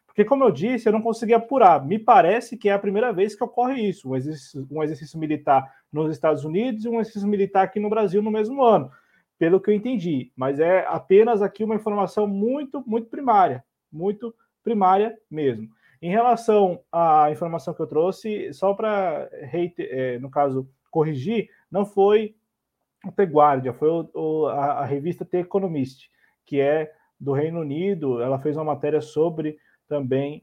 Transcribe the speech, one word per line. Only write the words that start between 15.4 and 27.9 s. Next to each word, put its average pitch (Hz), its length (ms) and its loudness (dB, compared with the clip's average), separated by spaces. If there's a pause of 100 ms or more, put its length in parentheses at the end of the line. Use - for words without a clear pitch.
Em 170 80 -8
relação 214 720 2 (100)
à 156 400 4
informação 170 420 -6
que - 80 -10
eu 151 60 -4
trouxe, 185 640 -2
só 196 200 0
pra 202 560 -2 (140)
reiter-, 170 480 -6
é, 127 280 -4
no 135 100 -12
caso, 135 400 -2 (200)
corrigir, 160 600 -2 (220)
não 196 140 0
foi 208 500 2 (720)
o 180 80 -12
The 202 100 2
Guardian, 143 480 4
foi 151 160 -2
o, 165 260 -2
o, 156 340 -2
a, 139 340 -2
a 135 40 -4
revista 143 380 -6
The 175 160 -4
Economist, 175 720 -4 (340)
que 143 140 -2
é 151 320 0 (260)
do 139 140 -6
Reino 160 300 -2
Unido. 151 600 -4